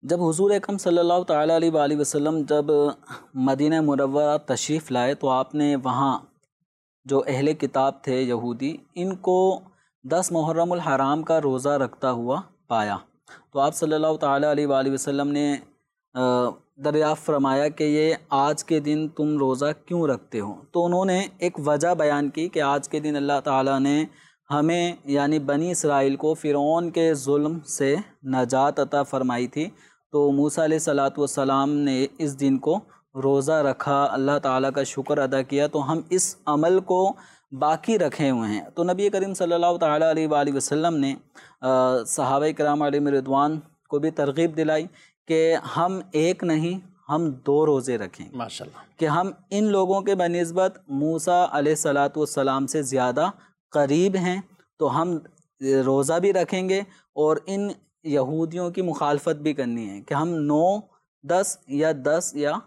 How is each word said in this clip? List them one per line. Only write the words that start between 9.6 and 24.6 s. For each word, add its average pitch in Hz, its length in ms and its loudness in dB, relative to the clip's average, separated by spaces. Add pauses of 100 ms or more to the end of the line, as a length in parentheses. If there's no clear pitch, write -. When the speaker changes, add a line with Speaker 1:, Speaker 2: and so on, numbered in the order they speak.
Speaker 1:
دس 170 280 -2
محرم 165 400 0
الحرام 160 520 0
کا 160 180 2
روزہ 135 280 0
رکھتا 135 420 -2
ہوا 123 300 -4 (260)
پایا۔ 107 300 -2 (560)
تو 143 60 -4
آپ 147 160 0
صلی 156 180 -2
اللہ 156 260 0
تعالیٰ 143 300 2
علیہ 147 180 0
وآلہ 135 240 2
وسلم 139 360 -2
نے، 143 280 0 (580)
آ، 127 80 -4 (540)
دریافت 151 500 0
فرمایا 139 420 2
کہ 151 160 -4
یہ 151 320 2 (140)
آج 143 340 0
کے 160 160 0
دن 151 280 -2
تم 151 300 -2
روزہ 135 280 0 (200)
کیوں 175 220 -2
رکھتے 123 320 -4
ہو؟ 101 140 -8 (180)
تو 175 140 0
انہوں 180 200 2
نے 190 220 0 (100)
ایک 170 300 -4
وجہ 151 260 2
بیان 147 360 0
کی 160 200 -4
کہ 165 120 -2
آج 143 280 -2
کے 151 100 -4
دن 151 160 -4
اللہ 139 280 0
تعالیٰ 135 360 0
نے 143 260 2 (460)
ہمیں 170 420 0 (100)